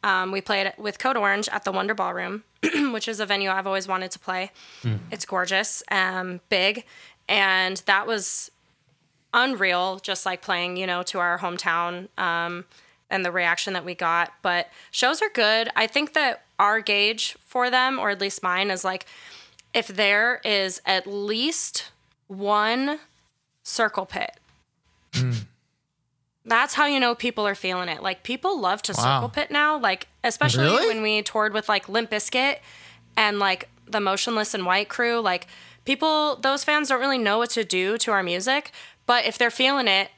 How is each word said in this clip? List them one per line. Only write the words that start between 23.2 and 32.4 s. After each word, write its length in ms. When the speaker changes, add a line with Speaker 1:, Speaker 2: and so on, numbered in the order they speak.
Speaker 1:
circle 420
pit, 320
Speaker 3:
Mm. 320
Speaker 1:
that's 300
how 100
you 140
know 160
people 320
are 80
feeling 340
it. 140
Like, 200
people 360
love 240
to 100
Speaker 3:
Wow. 240
Speaker 1:
circle 120
pit 220
now, 260
like, 300
especially 420
Speaker 3:
Really? 220
Speaker 1:
when 140
we 200
toured 320
with, 140
like, 220
Limp 220
Bizkit 480